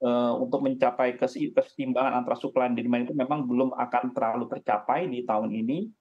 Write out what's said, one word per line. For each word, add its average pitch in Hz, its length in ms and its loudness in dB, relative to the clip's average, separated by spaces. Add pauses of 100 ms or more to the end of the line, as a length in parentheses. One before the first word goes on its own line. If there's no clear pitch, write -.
eh, 120 320 2
untuk 131 240 -2
mencapai 127 560 2
kesi-, 135 400 -2
keseimbangan 131 560 0
antara 120 240 0
supply 127 320 0
and 120 80 0
demand 120 320 0
itu 147 80 -6
memang 135 320 0
belum 127 240 2
akan 123 400 -2
terlalu 117 400 -2
tercapai 127 560 0
di 123 160 -4
tahun 110 240 0
ini 117 400 -2 (120)